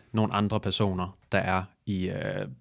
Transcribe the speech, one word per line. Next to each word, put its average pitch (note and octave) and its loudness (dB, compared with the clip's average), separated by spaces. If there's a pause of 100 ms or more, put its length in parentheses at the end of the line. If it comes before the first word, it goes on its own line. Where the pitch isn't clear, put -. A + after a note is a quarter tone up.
(120)
nogle A2 2
andre G#2 2
personer, F#2+ 0 (140)
der G2+ 2
er F#2 2 (220)
i... F#2 -2
Øh, F#2+ -4 (140)